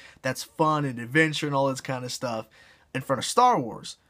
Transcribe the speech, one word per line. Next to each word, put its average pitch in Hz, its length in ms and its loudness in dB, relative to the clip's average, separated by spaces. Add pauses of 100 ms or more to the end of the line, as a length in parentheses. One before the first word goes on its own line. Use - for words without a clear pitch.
(220)
that's 131 220 -4
fun 156 420 0
and 123 140 -4
adventure 147 480 2
and 143 80 0
all 139 120 4
this 131 140 -2
kind 127 240 -6
of 123 60 -8
stuff 113 360 -6 (460)
in 131 80 -4
front 131 160 0
of 110 80 -4
Star 240 340 4
Wars. - 380 -8 (120)